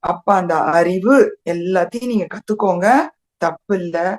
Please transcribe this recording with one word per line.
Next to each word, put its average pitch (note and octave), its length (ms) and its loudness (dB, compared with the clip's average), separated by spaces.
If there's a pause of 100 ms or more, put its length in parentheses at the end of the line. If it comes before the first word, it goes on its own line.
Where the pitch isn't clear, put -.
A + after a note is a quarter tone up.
அப்ப - 300 -4
அந்த F3+ 240 0 (160)
அறிவு F3+ 440 2 (300)
எல்லாத்தையும் F3+ 680 -2
நீங்க G3 160 -2
கத்துக்கோங்க, G3+ 600 -2 (540)
தப்பு E3+ 340 -4
இல்ல. E3+ 220 -6 (200)